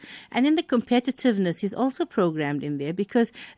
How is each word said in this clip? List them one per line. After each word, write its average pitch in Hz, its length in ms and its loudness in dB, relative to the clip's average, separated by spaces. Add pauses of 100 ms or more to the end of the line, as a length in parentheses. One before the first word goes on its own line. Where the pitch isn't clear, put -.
(300)
And 247 160 2
then 311 80 4
the 330 80 2
competitiveness 233 1000 0
is 190 100 -4
also 262 300 -2
programmed 156 580 0
in 147 160 -4
there 143 140 -4
because, 208 400 0 (260)